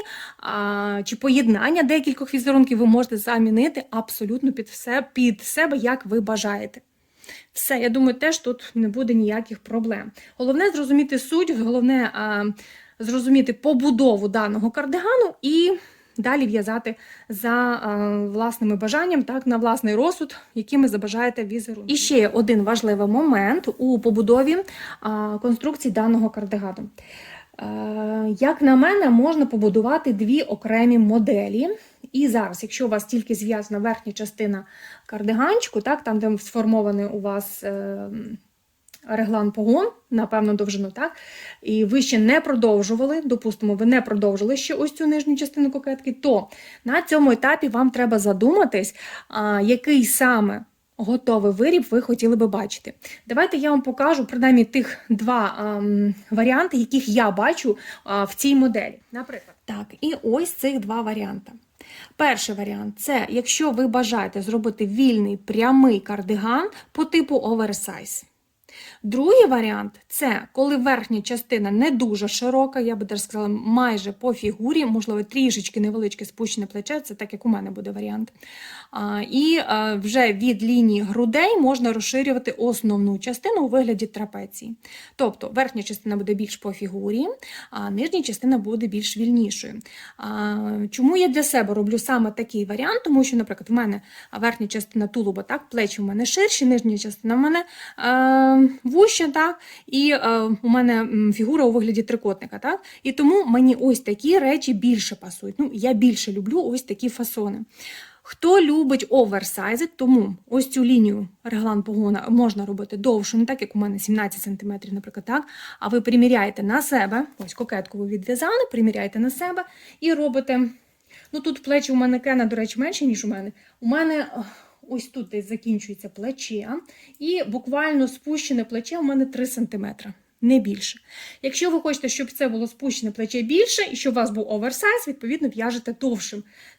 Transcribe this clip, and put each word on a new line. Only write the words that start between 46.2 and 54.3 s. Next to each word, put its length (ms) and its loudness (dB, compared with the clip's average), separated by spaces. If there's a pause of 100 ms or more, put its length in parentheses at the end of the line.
на 160 2
цьому 300 4
етапі 360 2
вам 240 2
треба 280 2
задуматись, 760 2 (340)
а, 320 0
який 440 4
саме 600 2 (320)
готовий 540 2
виріб 400 2
ви 100 4
хотіли 340 2
би 120 4
бачити. 460 -6 (340)
Давайте 300 0
я 120 0
вам 120 4
покажу, 440 0
принаймні, 400 6